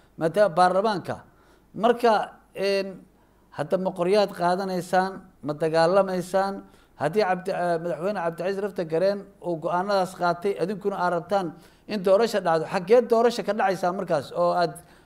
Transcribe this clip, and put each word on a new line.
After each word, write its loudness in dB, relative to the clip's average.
maadaama 2
baarlamaanka. 2
Marka, 4
een, -2
hadda -2
ma -2
qoryaad 0
qaadanaysaan, -2
ma -4
dagaalamaysaan? 0
Haddii 0
Cabdi-, -2
eh, 0
Madaxweyne -4
Cabdicasiis -4
Lafta -6
Gareen 0
uu -2
go'aanadaas 0
qaatay, 0
adinkuna -2
aad 0
rabtaan -2
in -6
doorasho 4
dhacdo, 2
xaggee 4
doorasho 2
ka -2
dhacaysaa 0
markaas -2
oo 2
aad 0